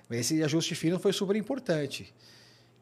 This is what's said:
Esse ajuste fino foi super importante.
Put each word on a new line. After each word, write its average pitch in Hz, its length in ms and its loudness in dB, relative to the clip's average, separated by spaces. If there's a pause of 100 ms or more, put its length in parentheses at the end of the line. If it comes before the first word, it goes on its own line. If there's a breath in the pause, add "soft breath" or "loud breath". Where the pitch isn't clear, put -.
(120)
Esse 123 320 0
ajuste 156 320 0
fino 170 240 0
foi 202 120 2
super 196 240 0
importante. 170 800 -2 (680 soft breath)